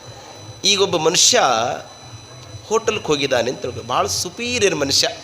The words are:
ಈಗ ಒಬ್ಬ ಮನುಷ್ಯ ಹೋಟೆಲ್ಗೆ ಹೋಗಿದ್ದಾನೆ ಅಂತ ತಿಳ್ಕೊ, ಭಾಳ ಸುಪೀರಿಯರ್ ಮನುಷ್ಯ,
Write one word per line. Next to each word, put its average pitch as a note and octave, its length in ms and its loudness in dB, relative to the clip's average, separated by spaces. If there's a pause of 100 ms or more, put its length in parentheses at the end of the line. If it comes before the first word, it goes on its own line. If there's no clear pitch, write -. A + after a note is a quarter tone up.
(640)
ಈಗ G3 160 4
ಒಬ್ಬ F3+ 160 2
ಮನುಷ್ಯ E3+ 440 4 (1300)
ಹೋಟೆಲ್ಗೆ A3 340 0
ಹೋಗಿದ್ದಾನೆ C3+ 480 2
ಅಂತ E3 100 -8
ತಿಳ್ಕೊ, B2 180 -6
ಭಾಳ C3 280 0
ಸುಪೀರಿಯರ್ G3+ 680 0
ಮನುಷ್ಯ, C#3 320 2 (160)